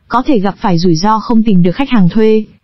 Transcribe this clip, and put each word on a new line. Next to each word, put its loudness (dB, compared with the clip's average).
có -2
thể 0
gặp -2
phải 0
rủi 0
ro -2
không -2
tìm 2
được 0
khách -4
hàng 2
thuê, 0